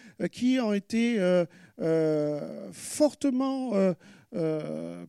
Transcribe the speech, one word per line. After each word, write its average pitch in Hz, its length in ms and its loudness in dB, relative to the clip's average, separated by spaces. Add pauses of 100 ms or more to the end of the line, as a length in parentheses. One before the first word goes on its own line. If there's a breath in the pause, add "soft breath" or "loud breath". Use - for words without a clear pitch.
(220 loud breath)
euh, 180 40 -2
qui 254 320 0
ont 220 140 0
été, 226 480 0
euh, 180 240 4 (380 soft breath)
euh, 156 880 0
fortement, 269 1040 0
euh, 190 180 4 (440 soft breath)
euh, 160 720 -4